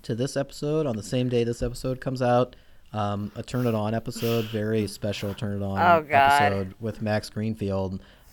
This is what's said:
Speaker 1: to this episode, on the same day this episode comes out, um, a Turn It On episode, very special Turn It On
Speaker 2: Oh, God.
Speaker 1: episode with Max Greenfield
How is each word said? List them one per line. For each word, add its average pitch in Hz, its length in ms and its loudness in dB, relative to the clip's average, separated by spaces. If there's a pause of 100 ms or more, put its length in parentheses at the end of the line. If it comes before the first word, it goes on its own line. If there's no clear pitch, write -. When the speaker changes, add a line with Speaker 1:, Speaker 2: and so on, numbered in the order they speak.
Speaker 1:
to 123 120 -4
this 123 220 -2
episode, 147 480 -2
on 123 120 -2
the 101 60 -6
same 127 260 0
day 120 160 2
this 117 180 -2
episode 123 380 -4
comes 127 200 -4
out, 123 360 2 (360)
um, 104 440 -2
a 113 60 -8
Turn 123 240 -2
It 113 80 2
On 107 200 0
episode, 117 520 -2
very 110 420 0
special 101 440 -6
Turn 101 300 -6
It - 20 -2
On 98 140 -2
Speaker 2:
Oh, 170 240 6
God. 143 400 6
Speaker 1:
episode 98 380 0
with 110 200 -6
Max 107 300 0
Greenfield 98 720 -4 (300)